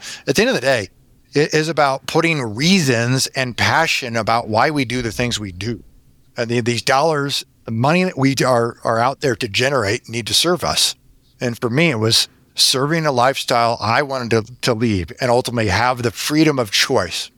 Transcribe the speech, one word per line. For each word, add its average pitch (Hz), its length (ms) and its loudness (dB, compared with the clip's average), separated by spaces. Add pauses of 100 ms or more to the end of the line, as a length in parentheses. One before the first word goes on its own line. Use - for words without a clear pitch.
(280)
At 139 100 0
the 202 60 6
end 247 60 0
of 240 60 0
the 139 60 -2
day, 123 260 0 (460)
it 151 200 0
is 156 140 2
about 143 380 0
putting 165 360 0
reasons 127 840 2
and 127 300 -4
passion 131 580 0
about 117 320 0
why 113 240 2
we 147 140 0
do 123 160 -4
the 117 100 -4
things 120 260 -4
we 104 140 -10
do. 95 320 -8 (540)
And 120 120 -2
the, 120 120 0
these 117 200 -2
dollars, 143 600 0 (220)
the 123 60 -8
money 143 340 2
that 185 120 -6
we 135 160 2 (120)
are, 120 400 0
are 117 140 0
out 127 200 0
there 131 160 0
to 120 140 -6
generate 123 580 0
need 113 200 -6
to 113 60 -6
serve 170 300 0
us. - 320 -2 (460)
And 120 180 -4
for 123 100 -2
me, 151 200 2
it 120 100 -2
was 110 300 0 (260)
serving 151 500 0
a 151 60 0
lifestyle 120 720 2
I 117 220 2
wanted 131 260 -6 (160)
to, 123 160 -18
to 131 120 2
leave 110 460 0
and 123 120 0
ultimately 117 380 0
have 120 340 0
the 117 80 0
freedom 151 480 2
of 110 120 -2
choice. - 680 -2